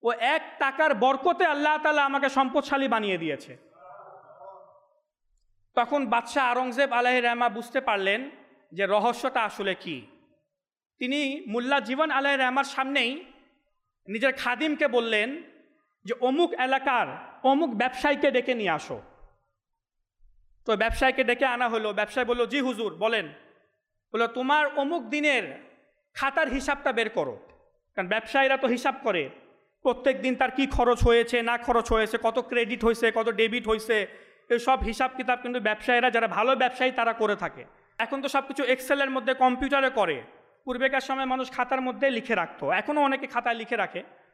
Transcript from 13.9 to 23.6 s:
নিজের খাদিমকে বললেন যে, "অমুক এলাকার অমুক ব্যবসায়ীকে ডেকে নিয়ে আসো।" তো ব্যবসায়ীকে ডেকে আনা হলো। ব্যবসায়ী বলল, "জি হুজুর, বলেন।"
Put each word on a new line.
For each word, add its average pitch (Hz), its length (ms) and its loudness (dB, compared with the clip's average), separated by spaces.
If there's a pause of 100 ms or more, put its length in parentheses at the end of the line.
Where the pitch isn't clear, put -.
নিজের 226 240 0
খাদিমকে 285 560 0
বললেন 233 540 0 (600)
যে, 220 160 -4
"অমুক 294 320 2
এলাকার 262 540 2 (360)
অমুক 277 280 4
ব্যবসায়ীকে 277 600 2
ডেকে 247 240 0
নিয়ে 208 160 -2
আসো।" 147 320 -4 (1600)
তো 220 120 0
ব্যবসায়ীকে 254 480 2
ডেকে 240 220 0
আনা 247 220 0
হলো। 220 240 -2
ব্যবসায়ী 208 340 -2
বলল, 240 200 0
"জি 254 140 -2
হুজুর, 226 340 -4
বলেন।" 208 340 -2 (840)